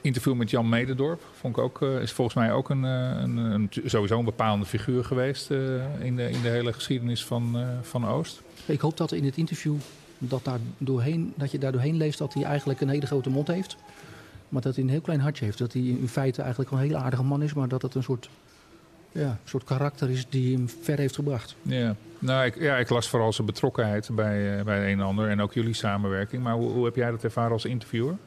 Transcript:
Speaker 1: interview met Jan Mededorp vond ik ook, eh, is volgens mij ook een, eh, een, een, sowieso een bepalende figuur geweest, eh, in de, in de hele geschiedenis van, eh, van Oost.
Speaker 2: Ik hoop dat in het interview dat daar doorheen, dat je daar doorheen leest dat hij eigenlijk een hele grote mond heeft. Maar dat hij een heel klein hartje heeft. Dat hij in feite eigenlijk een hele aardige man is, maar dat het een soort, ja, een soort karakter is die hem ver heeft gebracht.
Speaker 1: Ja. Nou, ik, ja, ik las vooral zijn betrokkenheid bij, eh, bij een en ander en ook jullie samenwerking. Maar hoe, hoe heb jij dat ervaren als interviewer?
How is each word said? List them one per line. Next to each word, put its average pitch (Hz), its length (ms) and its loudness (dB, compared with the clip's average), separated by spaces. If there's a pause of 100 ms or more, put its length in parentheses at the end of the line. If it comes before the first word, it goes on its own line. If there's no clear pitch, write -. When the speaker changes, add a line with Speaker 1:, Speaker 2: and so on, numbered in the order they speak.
Speaker 1:
interview 131 340 2
met 117 140 2
Jan 117 200 4
Mededorp 131 520 0 (120)
vond 120 240 -4
ik 120 60 2
ook, 123 180 -2
eh, 135 200 2
is 113 100 -2
volgens 120 260 0
mij 113 160 4
ook 131 160 0
een, 135 160 2
eh, 127 360 0
een, 123 160 0
een, 107 320 2 (160)
sowieso 110 340 2
een 120 60 2
bepalende 107 400 2
figuur 123 400 0
geweest, 135 460 -2
eh, 139 60 2 (480)
in 127 100 0
de, 120 140 -2
in 120 120 -2
de 117 80 0
hele 120 240 0
geschiedenis 120 520 -2
van, 120 320 -2
eh, 123 100 -2 (140)
van 113 260 -2
Oost. 139 340 -2 (240)
Speaker 2:
Ik 151 140 0
hoop 156 180 0
dat 160 140 -2
in 151 140 -2
het 135 120 0
interview 156 380 0 (420)
dat 127 280 -2
daar 127 140 -2 (180)
doorheen, 139 580 0
dat 139 160 -4
je - 60 -4
daar 135 140 0
doorheen 139 260 2
leest 151 200 0
dat 147 160 -4
hij 139 100 0
eigenlijk 143 380 0
een 139 80 2
hele 139 160 0
grote 131 240 0
mond 143 180 0
heeft. 180 300 -4 (720)
Maar 131 120 0
dat 131 140 0
hij 131 80 0
een 127 60 2
heel 156 120 2
klein 160 180 0
hartje 143 260 0
heeft. 104 120 -2
Dat 120 160 -2
hij 127 80 0
in 123 260 2
feite 135 340 0
eigenlijk 127 300 -2
een 135 60 0
hele 147 200 2
aardige 127 260 0
man 143 180 2
is, 147 120 0
maar 139 140 0
dat 127 140 -2
het 131 140 -6
een 135 80 0
soort, - 260 -4 (840)
ja, 147 180 -2
een 110 140 -2
soort - 200 -4
karakter 135 460 0
is 127 200 0
die 131 260 2
hem 123 140 0 (120)
ver 147 160 0
heeft 139 180 0
gebracht. 143 460 -4
Speaker 1:
Ja. 120 340 0 (240)
Nou, 131 260 2
ik, 117 140 -2
ja, 143 180 4
ik 120 120 2
las 120 200 2
vooral 110 240 4
zijn 107 140 0
betrokkenheid 107 680 0
bij, 104 440 2
eh, 101 80 -2
bij 101 260 2
een 98 80 2
en 98 60 2
ander 104 240 2
en 104 120 2
ook 101 120 0
jullie 117 200 0
samenwerking. 101 680 0
Maar 117 100 0
hoe, 117 160 0
hoe 120 160 2
heb 117 100 0
jij 120 160 2
dat 113 120 -6
ervaren 117 280 0
als 113 140 -2
interviewer? 123 500 -2 (120)